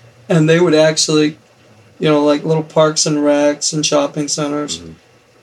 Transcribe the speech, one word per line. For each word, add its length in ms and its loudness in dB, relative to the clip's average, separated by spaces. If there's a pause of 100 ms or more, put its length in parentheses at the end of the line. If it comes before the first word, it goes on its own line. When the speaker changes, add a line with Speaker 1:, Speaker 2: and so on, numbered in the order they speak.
(300)
Speaker 1:
And 180 2
they 120 4
would 160 2
actually, 600 0 (640)
you 100 0
know, 140 2
like, 200 0
little 200 0
parks 420 0
and 120 -2
recs 560 0
and 120 -4
shopping 420 -2
centers. 520 -6
Speaker 2:
Mm-hmm. 120 -18 (520)